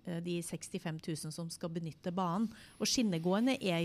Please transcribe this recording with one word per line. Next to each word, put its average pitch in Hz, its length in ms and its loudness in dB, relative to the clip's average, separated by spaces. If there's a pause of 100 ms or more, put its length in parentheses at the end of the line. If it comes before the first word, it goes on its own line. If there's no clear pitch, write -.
eh, 170 140 -4
de 175 220 -2
sekstifem 165 600 -6
tusen 156 300 -4
som 165 180 -6
skal - 200 -6
benytte 165 440 -4
banen. 185 340 2 (320)
Og 208 60 2
skinnegående 202 720 4
er 170 240 2